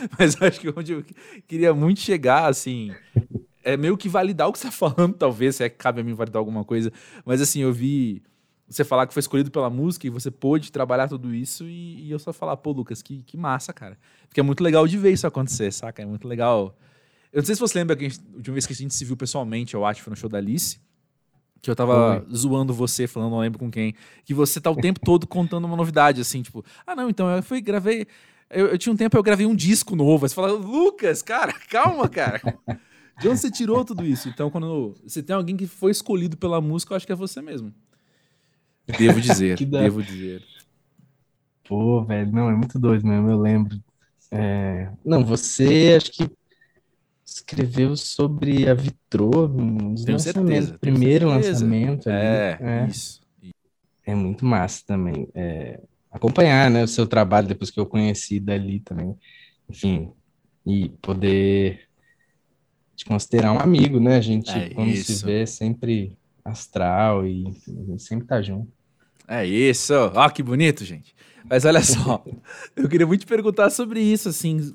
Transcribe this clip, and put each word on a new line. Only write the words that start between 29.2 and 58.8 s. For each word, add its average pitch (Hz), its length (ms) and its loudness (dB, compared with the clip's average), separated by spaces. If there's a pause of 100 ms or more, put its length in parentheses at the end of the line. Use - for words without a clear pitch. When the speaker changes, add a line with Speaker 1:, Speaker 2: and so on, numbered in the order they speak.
Speaker 1:
gravei 208 220 4
um 220 100 2
disco 185 400 2
novo." 151 300 4
Aí 131 40 -2
você - 60 -6
fala, 190 160 0
"Lucas, 214 720 0
cara, - 320 -2
<laughs> - 160 -18
calma, 285 400 2
cara. 117 320 -4 (760)
De 208 120 0
onde 247 120 2
você 247 100 -2
tirou 233 340 0
tudo 175 200 -6
isso?" 131 240 -2
Então, 147 220 -6
quando 156 520 -6
você 139 200 -10
tem 185 120 -4
alguém 185 220 -4
que 190 100 -6
foi 196 240 0
escolhido 180 460 -2
pela 170 240 -2
música, 160 320 -4
eu 190 40 -4
acho 185 100 -8
que 196 60 -6
é - 20 -2
você 185 260 -10
mesmo. 120 320 -12 (1120)
Devo 113 340 6
dizer, 95 380 2
Speaker 2:
<laughs> 139 60 -2
Que - 0 -
da 139 180 0
Speaker 1:
devo 104 200 0
dizer. 92 440 -12 (1200)
Speaker 2:
Pô, 113 360 2
velho, 104 280 -2
não, 117 180 2
é 110 60 2
muito 127 240 0
doido 110 280 2
mesmo, 104 220 4
eu 110 100 4
lembro. 107 420 2 (500)
É... 98 600 -4 (140)
Não, 147 200 4
você, 143 720 4
acho - 140 0
que - 180 -2 (960)
escreveu 131 720 -2
sobre 143 720 0
a 127 40 6
Vitrô, 131 720 2
um 110 460 -2
dos 117 120 -6
Speaker 1:
Tenho 139 140 2
Speaker 2:
lançamentos, - 0 -
Speaker 1:
certeza, 170 600 0
tenho 135 160 2
Speaker 2:
primeiro 143 320 4
Speaker 1:
certeza. 113 480 2
Speaker 2:
lançamento 123 340 0
ali. 107 360 2 (140)
Speaker 1:
É, - 0 -
Speaker 2:
É. 120 280 -2
Speaker 1:
isso. - 340 -10 (840)
Speaker 2:
É 104 100 -4
muito 101 300 -2
massa 98 400 0
também, 90 500 -4
é, 80 440 -8 (300)
acompanhar, 135 600 4
né, 117 120 4
o 113 40 0
seu 117 200 0
trabalho 104 400 4
depois 98 240 -6
que - 80 -6
eu 101 60 0
conheci 104 540 -2
dali 101 420 -4